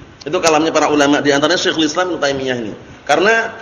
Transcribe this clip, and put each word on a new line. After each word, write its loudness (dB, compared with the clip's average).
Itu -4
kalamnya 2
para 2
ulama, 2
di 2
antaranya 2
Syekhul 0
Islam -2
Ibnu -6
Taimiyah -2
ini. -8
Karena, 2